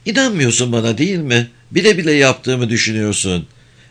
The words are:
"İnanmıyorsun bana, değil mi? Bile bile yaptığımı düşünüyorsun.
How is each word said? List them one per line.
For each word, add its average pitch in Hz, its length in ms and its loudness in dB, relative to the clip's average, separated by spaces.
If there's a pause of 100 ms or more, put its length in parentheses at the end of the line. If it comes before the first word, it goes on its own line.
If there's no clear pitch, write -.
"İnanmıyorsun 185 680 0
bana, 113 260 0
değil 180 200 0
mi? 120 320 0 (220)
Bile 202 260 2
bile 165 140 0
yaptığımı 127 580 0
düşünüyorsun. 107 800 -2 (440)